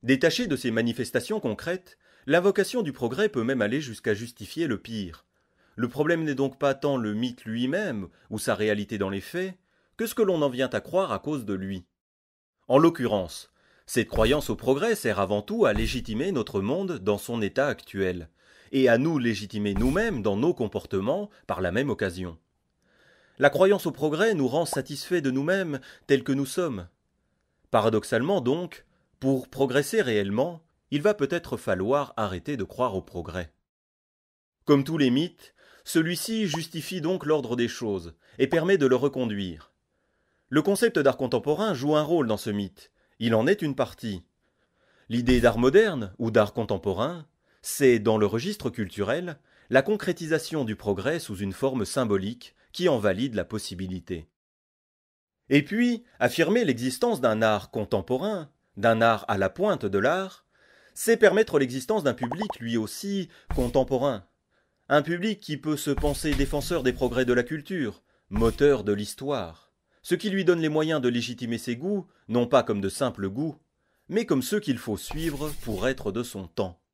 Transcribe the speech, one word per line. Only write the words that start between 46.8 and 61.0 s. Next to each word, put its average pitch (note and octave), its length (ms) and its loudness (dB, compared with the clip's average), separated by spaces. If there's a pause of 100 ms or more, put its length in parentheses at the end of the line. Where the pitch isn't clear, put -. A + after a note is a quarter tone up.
c'est, B2+ 380 4
dans G#2+ 200 2
le G#2+ 60 4
registre A#2 460 -4
culturel, A#2 680 -6 (280)
la - 140 4
concrétisation D#3+ 840 -2
du G#2+ 120 -4
progrès G#2 420 -2
sous A2 180 -10
une G2 160 -4
forme C3 320 -2
symbolique G#2 680 -4 (180)
qui F3 160 0
en C#3 100 4
valide G#2 360 0
la F#2 100 -2
possibilité. F#2 840 -8 (1200)
Et C#3+ 140 6
puis, A#3 400 0 (160)
affirmer E3 440 2
l'existence C3 560 0
d'un A2 220 2
art G#2+ 280 2
contemporain, C3 800 -2 (260)
d'un A2+ 260 2
art A2+ 260 4
à G#2+ 80 0
la G2 140 0
pointe F#3 340 -2
de G2 140 0
l'art, F3+ 480 -2 (480)
c'est A3+ 220 2